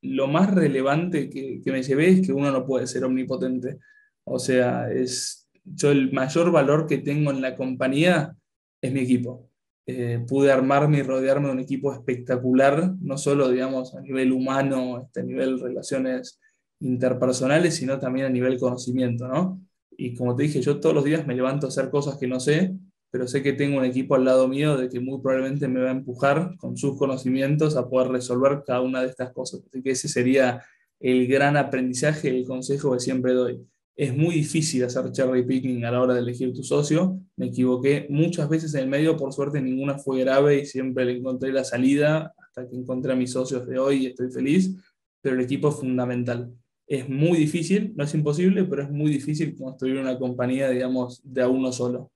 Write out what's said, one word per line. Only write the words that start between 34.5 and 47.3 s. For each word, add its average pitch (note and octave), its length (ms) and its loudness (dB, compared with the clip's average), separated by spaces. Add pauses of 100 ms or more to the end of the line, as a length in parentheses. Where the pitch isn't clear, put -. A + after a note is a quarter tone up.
hacer B2 300 -2
cherry B2+ 320 0
picking B2+ 400 -2
a A#2 80 -2
la B2 100 2
hora B2+ 120 2
de B2 40 0
elegir B2 340 -4
tu B2 120 -10
socio. D#3 560 0 (160)
Me B2+ 100 -4
equivoqué B2+ 640 2
muchas D#3 380 0
veces D#3+ 260 -2
en C#3 60 0
el C3 80 -2
medio, D#3 280 2
por C3+ 160 -6
suerte C#3+ 300 -2
ninguna C3+ 360 -2
fue C3 200 -4
grave C#3 400 4
y C#3 80 -4
siempre C3 380 -2
le B2 140 0
encontré C3 340 -4
la C3+ 100 0
salida C#3+ 760 2
hasta - 320 -16
que B2+ 60 -14
encontré B2+ 380 -4
a - 20 2
mis B2 160 0
socios B2+ 380 -4
de B2+ 100 -4
hoy C3+ 200 2
y C3 80 0
estoy B2+ 260 -6
feliz, D#3 420 2 (480)
pero C3 140 0
el B2+ 60 0
equipo C#3 260 0
es D3 80 0
fundamental. B2 760 -4 (360)
Es B2+ 200 -4
muy D#3 300 2